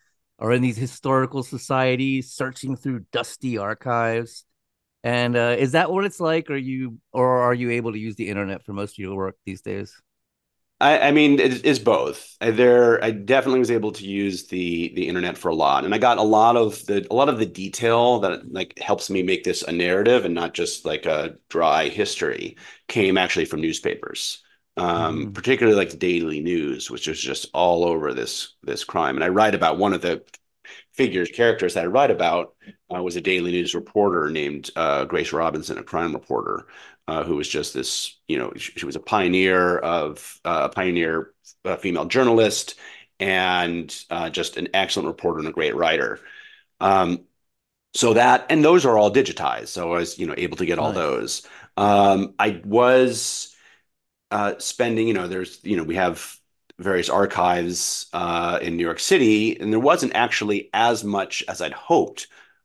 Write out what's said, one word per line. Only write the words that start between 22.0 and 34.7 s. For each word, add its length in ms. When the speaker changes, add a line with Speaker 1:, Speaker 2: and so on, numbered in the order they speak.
Speaker 2:
came 300
actually 280
from 160
newspapers, 840
um, 480
Speaker 1:
Mm-hmm. 80
Speaker 2:
particularly, 420
like, 140
the 80
Daily 440
News, 500
which 160
was 120
just 360
all 280
over 300
this, 480
this 220
crime. 320
And 80
I 60
write 260
about 240
one 140
of 80
the 220
figures, 360
characters 440
that 120
I 20
write 240
about, 420
uh, 60
was 140
a 60
Daily 300
News 220
reporter 560
named, 460